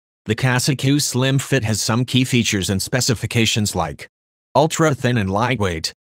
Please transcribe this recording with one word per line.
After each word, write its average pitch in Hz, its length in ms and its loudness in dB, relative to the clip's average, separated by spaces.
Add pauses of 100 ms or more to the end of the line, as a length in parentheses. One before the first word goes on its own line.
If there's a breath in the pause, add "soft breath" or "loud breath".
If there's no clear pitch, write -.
(240)
The 107 100 -2
Kasiku 131 680 0
Slim 135 380 0
Fit 131 240 0
has 107 180 -2
some 117 240 0
key 131 200 2
features 107 440 0
and 95 140 0
specifications 113 960 0
like 80 320 -6 (480)
ultra-thin 139 600 2
and 95 140 0
lightweight, 101 640 -2 (120)